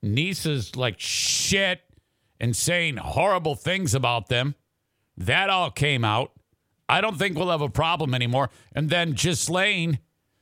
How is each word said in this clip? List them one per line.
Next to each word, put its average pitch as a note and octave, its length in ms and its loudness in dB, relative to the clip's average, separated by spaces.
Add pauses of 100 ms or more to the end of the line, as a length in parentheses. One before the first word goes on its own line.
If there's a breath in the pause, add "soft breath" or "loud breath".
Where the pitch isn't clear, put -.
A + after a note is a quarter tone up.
nieces C#3+ 720 -2
like B2 240 -2
shit - 800 0 (580)
and A#2 160 -2
saying E3 440 -2
horrible E3 560 0
things F3+ 400 -2
about A#2+ 340 0
them, B2+ 260 0 (640)
that D3 320 0
all F3+ 220 2
came C#3 340 0
out. A2 260 0 (560)
I E3+ 140 4
don't G3+ 180 -2
think F#3 180 0
we'll F3+ 140 0
have D#3 120 0
a C#3+ 60 0
problem D3+ 460 0
anymore. B2 360 0 (240 loud breath)
And D3 160 0
then E3+ 220 0
Ghislaine, E3+ 840 0 (420)